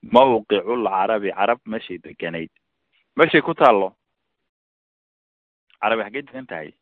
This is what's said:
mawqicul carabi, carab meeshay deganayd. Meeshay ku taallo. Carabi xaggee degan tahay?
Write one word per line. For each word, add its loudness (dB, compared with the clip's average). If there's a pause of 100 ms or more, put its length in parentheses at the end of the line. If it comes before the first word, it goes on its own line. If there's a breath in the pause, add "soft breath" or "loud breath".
(140)
mawqicul 2
carabi, -2
carab -2
meeshay -12
deganayd. -10 (680)
Meeshay 4
ku -4
taallo. 4 (1900)
Carabi 0
xaggee -10
degan -16
tahay? -12 (120)